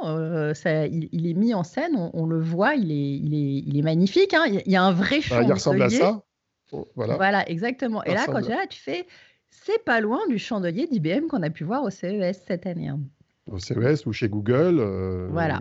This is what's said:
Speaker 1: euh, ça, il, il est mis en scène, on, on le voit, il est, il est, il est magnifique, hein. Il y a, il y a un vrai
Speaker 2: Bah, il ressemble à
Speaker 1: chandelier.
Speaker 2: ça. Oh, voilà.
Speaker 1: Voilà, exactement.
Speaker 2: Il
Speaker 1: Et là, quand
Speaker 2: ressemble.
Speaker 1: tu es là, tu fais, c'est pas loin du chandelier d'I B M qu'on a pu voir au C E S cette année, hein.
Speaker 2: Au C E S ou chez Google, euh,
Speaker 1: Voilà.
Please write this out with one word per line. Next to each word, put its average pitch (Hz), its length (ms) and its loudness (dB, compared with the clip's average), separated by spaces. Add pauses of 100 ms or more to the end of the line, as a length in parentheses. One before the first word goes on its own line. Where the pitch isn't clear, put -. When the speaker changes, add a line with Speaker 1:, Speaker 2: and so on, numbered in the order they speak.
Speaker 1:
euh, 160 480 -2
ça, 156 320 0
il, 160 260 -4
il 170 160 -2
est 170 60 -2
mis 220 180 2
en 190 120 -2
scène, 320 320 -2
on, 170 180 -2
on 165 120 -2
le 160 140 0
voit, 170 340 2
il 208 160 0
est, 143 280 -2
il 151 160 -2
est, 139 320 0
il 143 120 -2
est 147 40 2
magnifique, 180 500 4
hein. 330 140 4
Il 208 80 0
y - 40 0
a, - 60 -4
il 190 80 2
y 190 40 6
a 185 60 6
un 190 100 6
vrai 196 360 2
Speaker 2:
Bah, 120 140 2
il 127 100 4
ressemble 135 300 2
à 127 80 4
Speaker 1:
chandelier. - 120 2
Speaker 2:
ça. 202 200 2 (500)
Oh, 143 240 -10
voilà. 120 200 -2
Speaker 1:
Voilà, 190 320 2
exactement. 226 560 -4
Speaker 2:
Il - 80 0
Speaker 1:
Et - 20 2
là, 220 100 0
quand - 120 -2
Speaker 2:
ressemble. 226 100 -2
Speaker 1:
tu 220 60 -2
es 247 40 -2
là, 370 120 -2
tu - 120 -18
fais, 359 260 -8 (440)
c'est 440 340 -4
pas 233 160 2
loin 220 280 0
du 233 100 0
chandelier 190 480 -2
d'I 277 140 -2
B 156 80 0
M 294 200 0
qu'on 233 140 -2
a 165 80 -2
pu 160 140 -8
voir 233 180 -4
au 233 80 -2
C - 180 -8
E 202 140 -2
S 185 240 -2
cette 175 200 -6
année, 170 220 -6
hein. 143 120 -4 (500)
Speaker 2:
Au 98 80 -8
C - 160 -6
E 104 80 0
S 151 240 2
ou 117 60 -2
chez 113 180 -2
Google, 127 500 2
euh, 92 520 -2
Speaker 1:
Voilà. 156 280 -2